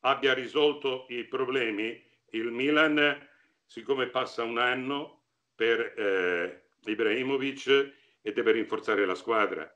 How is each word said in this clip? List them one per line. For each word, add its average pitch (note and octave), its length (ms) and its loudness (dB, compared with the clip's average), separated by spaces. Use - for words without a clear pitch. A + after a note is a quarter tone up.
abbia C3+ 320 2
risolto C3 760 0
i A#2+ 140 -8
problemi, A#2 760 -2
il A2+ 200 -4
Milan, D3 760 2
siccome B2 420 -4
passa B2 360 -4
un A#2 160 -4
anno C3 640 -2
per, A2+ 240 2
eh, F#2 640 0
Ibrahimovic C3 1040 0
e G#2+ 120 -6
deve A2 180 2
rinforzare A2 540 2
la F#2 100 -2
squadra G2 600 -2